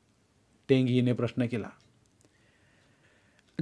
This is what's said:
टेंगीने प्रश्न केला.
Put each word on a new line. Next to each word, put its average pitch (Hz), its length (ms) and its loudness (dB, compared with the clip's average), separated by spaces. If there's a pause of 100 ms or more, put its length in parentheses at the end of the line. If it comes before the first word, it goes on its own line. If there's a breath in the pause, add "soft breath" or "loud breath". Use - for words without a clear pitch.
(680)
टेंगीने 123 440 2
प्रश्न 120 340 -4
केला. 107 220 -8 (1900)